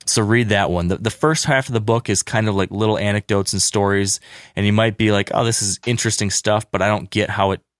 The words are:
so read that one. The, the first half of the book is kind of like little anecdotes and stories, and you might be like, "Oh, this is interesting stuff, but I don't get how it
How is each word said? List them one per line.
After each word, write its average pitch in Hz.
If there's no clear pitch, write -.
so -
read 113
that 101
one. 87
The, -
the -
first 156
half 135
of 123
the 113
book 113
is 101
kind 110
of 104
like 95
little 107
anecdotes 101
and 98
stories, 101
and 98
you 104
might 110
be 107
like, 101
"Oh, 123
this 117
is 98
interesting 113
stuff, 107
but 98
I 104
don't 104
get 104
how 98
it 95